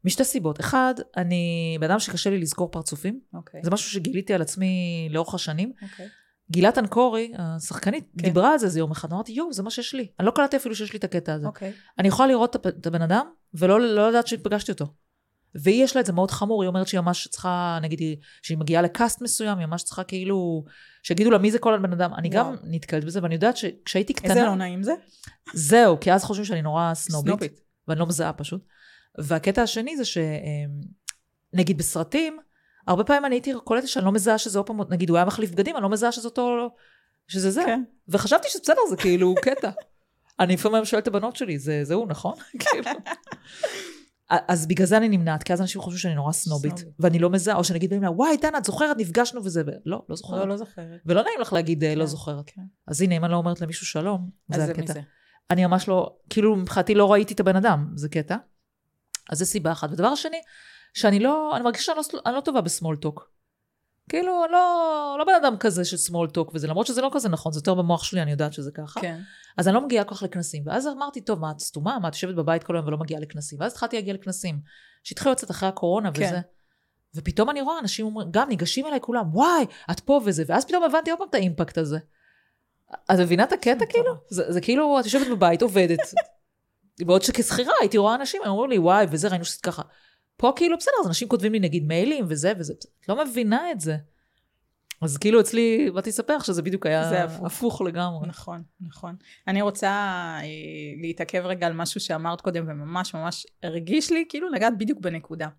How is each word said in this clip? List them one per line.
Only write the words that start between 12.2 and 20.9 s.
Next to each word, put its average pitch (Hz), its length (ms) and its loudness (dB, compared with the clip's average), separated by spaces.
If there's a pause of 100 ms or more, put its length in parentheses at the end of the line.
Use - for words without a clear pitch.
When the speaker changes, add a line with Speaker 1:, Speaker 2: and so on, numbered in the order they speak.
Speaker 1:
לראות 240 280 4
את 247 100 -4
הפ-, 180 40 2 (100)
את - 80 -6
הבן 165 140 0
אדם, 196 240 2 (280)
ולא, 185 280 6
לא 220 280 4
לדעת 233 180 4
שפגשתי 208 440 -2
אותו. 151 140 -4 (720)
והיא 220 280 6
יש 262 120 2
לה 254 60 4
את - 40 2
זה 190 80 0
מאוד 185 180 2
חמור, 208 320 0
היא 185 40 0
אומרת 185 200 0
שהיא 185 140 0
ממש 175 260 -2
צריכה, 175 540 -2
נגיד, 160 180 -4
היא, 156 180 -2 (240)
שהיא 160 160 -4
מגיעה 160 240 2
לקאסט 220 400 0
מסוים, 220 360 -2
היא 165 100 -4
ממש 170 160 -6
צריכה - 200 -8
כאילו, 185 600 -2 (400)